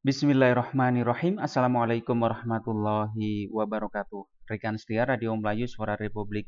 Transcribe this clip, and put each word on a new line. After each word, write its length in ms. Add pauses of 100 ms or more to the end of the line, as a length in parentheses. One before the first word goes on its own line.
Bismillahirrahmanirrahim. 1300
Assalamualaikum 800
warahmatullahi 1400
wabarakatuh. 960
Rekan 320
setia 240
Radio 320
Melayu 320
Suara 320
Republik 480